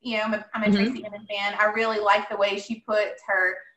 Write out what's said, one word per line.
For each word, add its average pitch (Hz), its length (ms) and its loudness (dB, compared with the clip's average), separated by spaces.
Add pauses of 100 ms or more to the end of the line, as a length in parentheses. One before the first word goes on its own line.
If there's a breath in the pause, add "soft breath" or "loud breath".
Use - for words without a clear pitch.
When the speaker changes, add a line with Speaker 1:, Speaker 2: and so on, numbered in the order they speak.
Speaker 1:
You 233 160 -4
know, 214 60 0
I'm 220 100 0
a, 214 120 -4 (100)
I'm 220 80 -2
a 208 40 4
Speaker 2:
Mm-hmm. 208 80 6
Speaker 1:
Tracey 214 300 0
Emin 208 240 -14
fan. 202 300 -4
I 214 60 4
really 220 340 0
like 208 300 2
the 208 80 -6
way 196 200 2
she 220 220 -8
puts 214 480 -2
her 185 280 2 (220)